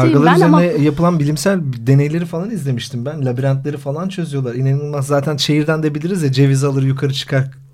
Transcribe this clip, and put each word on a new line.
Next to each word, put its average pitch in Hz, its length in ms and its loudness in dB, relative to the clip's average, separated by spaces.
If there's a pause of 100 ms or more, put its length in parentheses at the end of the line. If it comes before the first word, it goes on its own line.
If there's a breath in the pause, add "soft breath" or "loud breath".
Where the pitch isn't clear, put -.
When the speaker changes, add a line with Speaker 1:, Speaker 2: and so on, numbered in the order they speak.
Speaker 1:
Kargalar 147 360 4
Speaker 2:
ben 165 40 6
ama 170 240 6
Speaker 1:
üzerine 147 200 2
yapılan 165 340 2
bilimsel 151 440 0
deneyleri 139 640 0
falan 175 240 -6
izlemiştim 131 560 -6
ben. 147 200 -6
Labirentleri 135 500 -2
falan 156 320 -6
çözüyorlar. 139 460 -4
İnanılmaz. 139 520 -2
Zaten 143 300 0
şehirden 151 460 0
de 151 120 0
biliriz 170 280 -4
ya, 135 100 0
ceviz 135 320 4
alır 139 180 0
yukarı 135 300 -2
çıkar 135 320 -2 (300)